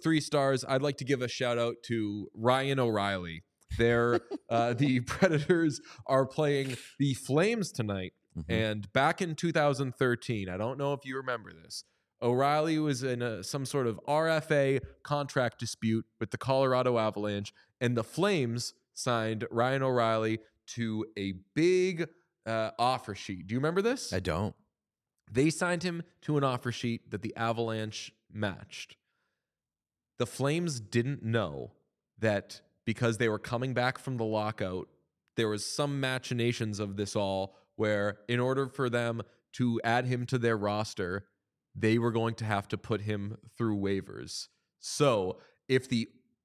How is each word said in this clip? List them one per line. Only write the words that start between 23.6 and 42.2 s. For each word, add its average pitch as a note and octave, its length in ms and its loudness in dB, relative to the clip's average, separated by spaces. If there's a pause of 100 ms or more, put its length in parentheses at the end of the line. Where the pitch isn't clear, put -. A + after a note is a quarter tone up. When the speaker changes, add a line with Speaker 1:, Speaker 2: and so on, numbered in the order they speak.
Speaker 1:
this? A#3+ 320 -2
Speaker 2:
I F#2+ 60 0
don't. F#2 340 0 (800)
Speaker 1:
They C3+ 180 4
signed F3 340 -2
him E3+ 200 -4 (200)
to D3+ 140 0
an C#3 60 2
offer B2 300 0
sheet - 380 -4
that G2 100 -6
the G#2 160 -6
Avalanche A2+ 760 -2 (200)
matched. - 640 -8 (1200)
The B2 80 0
Flames D3 540 -2
didn't A#2+ 440 -2
know F2 480 -2 (480)
that G#2 420 0 (240)
because A2+ 320 0
they A#2 120 2
were G#2 100 -2
coming B2 340 -4
back B2 240 0
from C3 200 -6
the A2+ 80 -2
lockout, G#2+ 640 -2 (460)
there A2+ 120 2
was G#2 180 -2
some C#3+ 340 -2
machinations A#2+ 800 -2
of G2+ 180 -4
this G#2 180 -4
all G2 400 -2 (200)
where G#2 520 0
in A#2+ 120 0
order C3 280 0
for B2+ 220 -2
them A#2 320 -2 (320)
to A#2 300 0
add B2 220 2
him B2 200 -2
to C3 120 -2
their A2+ 200 2
roster, G2+ 680 -2 (500)
they A2 220 4
were A#2 140 2
going A2+ 240 0